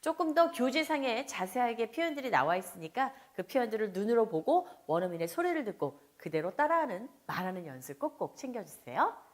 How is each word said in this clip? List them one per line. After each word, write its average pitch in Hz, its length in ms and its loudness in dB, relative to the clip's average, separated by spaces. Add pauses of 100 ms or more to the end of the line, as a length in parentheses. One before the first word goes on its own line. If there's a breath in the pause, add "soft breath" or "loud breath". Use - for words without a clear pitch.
조금 320 320 0
더 330 180 6
교재상에 269 720 0
자세하게 226 680 -2
표현들이 285 380 -2
나와 156 260 4
있으니까 185 580 -4 (220 loud breath)
그 - 80 -6
표현들을 220 480 -2
눈으로 220 380 2
보고 285 380 2 (200 loud breath)
원어민의 170 400 0
소리를 330 380 0
듣고 160 360 -4 (160 loud breath)
그대로 160 380 -2
따라하는, 294 540 2 (180)
말하는 185 380 -4
연습 135 340 -12
꼭꼭 285 380 -4
챙겨주세요. 233 760 -2 (200)